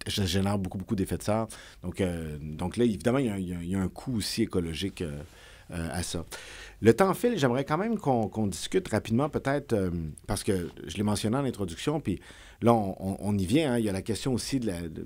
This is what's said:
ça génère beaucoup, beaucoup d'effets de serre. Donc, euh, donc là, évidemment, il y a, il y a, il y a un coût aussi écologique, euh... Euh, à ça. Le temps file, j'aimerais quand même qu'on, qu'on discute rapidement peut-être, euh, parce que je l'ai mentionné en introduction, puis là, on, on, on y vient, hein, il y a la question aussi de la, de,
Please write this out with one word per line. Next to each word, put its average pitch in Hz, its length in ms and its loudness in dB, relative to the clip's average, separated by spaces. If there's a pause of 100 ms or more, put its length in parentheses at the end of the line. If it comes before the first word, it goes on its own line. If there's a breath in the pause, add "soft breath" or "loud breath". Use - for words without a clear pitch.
ça 104 160 0
génère 98 340 2
beaucoup, 95 200 -4
beaucoup 92 180 -4
d'effets 90 220 0
de - 40 -12
serre. 110 240 0 (360 loud breath)
Donc, 90 180 -4
euh, 82 400 -2
donc 78 360 -4
là, 117 80 4
évidemment, 120 340 2
il 139 80 2
y 107 40 0
a, 98 80 -2
il 92 100 -4
y 92 60 -4
a, 85 80 -4
il 85 80 -6
y 95 40 0
a 95 60 2
un 90 80 2
coût - 280 -6
aussi 104 260 0
écologique, 90 600 -2
euh... 73 160 -6 (540 loud breath)
Euh, 82 180 -4
à 87 140 -4
ça. 82 200 -6 (560 loud breath)
Le 113 140 8
temps 190 180 4
file, 240 240 2
j'aimerais 135 280 2
quand 151 140 0
même 214 200 0
qu'on, 117 300 2
qu'on 110 180 0
discute - 400 -2
rapidement 113 420 2
peut-être, 139 440 -2
euh, 95 180 2 (380)
parce 101 160 -2
que 90 240 2 (180)
je 82 100 -8
l'ai 104 60 0
mentionné 104 340 2
en 139 80 0
introduction, 104 560 -2
puis 104 200 -2 (420 loud breath)
là, 113 100 8
on, 104 280 2
on, 95 180 -2
on 104 180 0
y 95 100 2
vient, 135 260 4
hein, 120 80 2
il 110 40 2
y 104 40 0
a 95 40 0
la 92 100 -2
question 117 300 -2
aussi 123 280 -2
de 113 80 -2
la, 87 140 -4
de, 82 240 -8